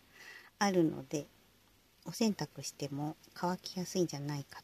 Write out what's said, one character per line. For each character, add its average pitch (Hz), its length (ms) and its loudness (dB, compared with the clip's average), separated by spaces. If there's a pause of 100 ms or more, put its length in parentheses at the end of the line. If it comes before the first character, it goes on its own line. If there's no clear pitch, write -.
(580)
あ 202 140 4
る 180 120 8
の 147 240 2
で、 147 200 -4 (800)
お 170 60 -6
洗 214 220 4
濯 147 300 -6
し - 80 -8
て - 180 -4
も 147 260 -2 (200)
乾 180 220 0
き - 200 -12
や 180 80 -2
す - 140 0
い - 20 6
ん 165 60 4
じ 147 100 -6
ゃ - 20 -6
な 143 180 -2
い 139 60 -4
か - 200 -16